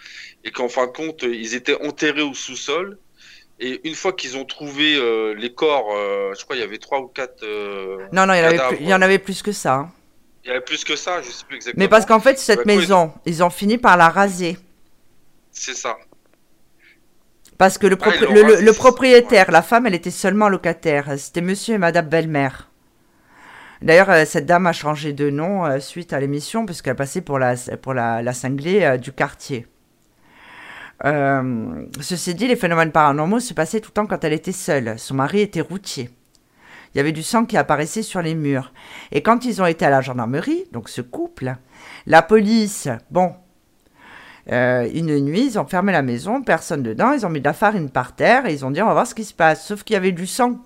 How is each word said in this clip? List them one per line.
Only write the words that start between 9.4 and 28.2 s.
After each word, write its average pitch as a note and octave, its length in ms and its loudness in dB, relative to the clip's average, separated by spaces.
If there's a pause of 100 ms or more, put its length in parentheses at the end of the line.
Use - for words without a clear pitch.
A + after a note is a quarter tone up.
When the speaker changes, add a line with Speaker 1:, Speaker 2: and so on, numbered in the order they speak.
Speaker 2:
que G#3 100 -6
ça, D#3 220 -2
hein. D3 160 -6 (540)
Speaker 1:
Il B2 40 -18
y - 40 -6
avait B2+ 120 -4
plus D#3 200 -8
que D3+ 120 -6
ça, F3 240 -6
je - 80 -14
sais - 160 -18
plus C#3 120 -16
exactement. A#2+ 260 -6
Speaker 2:
Mais - 60 2
parce A3+ 180 6
qu'en A3 140 4
fait, C4+ 180 4
cette A3 200 2
Speaker 1:
Bah, A#2+ 40 0
quoi, G#3 140 4
Speaker 2:
maison, F3 360 2 (140)
ils E3 160 -2
ont F3 80 4
fini G#3 260 -2
par A3 220 6
la E3 100 8
raser. F3+ 480 0 (960)
Speaker 1:
C'est - 240 -12
ça. A#2 240 -8 (1600)
Speaker 2:
Parce F#3+ 180 4
que G3+ 100 2
le F#3 140 4
Speaker 1:
Ah, - 60 2
ils G#3 60 4
Speaker 2:
propri-, - 120 2
Speaker 1:
l'ont - 80 4
Speaker 2:
le, G#3 100 10
le, A3 120 8
Speaker 1:
rasé, F#3 100 4
Speaker 2:
le G#3+ 80 8
Speaker 1:
c'est G#3+ 60 2
Speaker 2:
propriétaire, B3 680 6
Speaker 1:
ouais. - 40 -2
Speaker 2:
la E3 80 8
femme, A#3 260 2
elle F#3+ 80 0
était F3 180 -6
seulement G#3 360 0
locataire. D3 720 -2
C'était E3+ 240 -8
monsieur G3 320 -4
et G#3+ 40 0
madame E3+ 300 2
Belle-Mère. D#3 600 -2 (1120)
D'ailleurs, F3 260 8
euh, D#3+ 160 6
cette D3+ 220 -4
dame F3 200 4
a E3 60 2
changé D3+ 400 -4
de C#3+ 160 -2
nom, E3+ 380 -2
euh, C#3 140 -2
suite E3+ 340 -12
à C#3 60 -2
l'émission, C#3+ 440 -4
puisqu'elle D#3 320 -6
passait C#3 240 -6
pour C#3+ 180 -4
la, B2+ 160 2 (280)
pour C3+ 100 -8
la, A#2 300 -2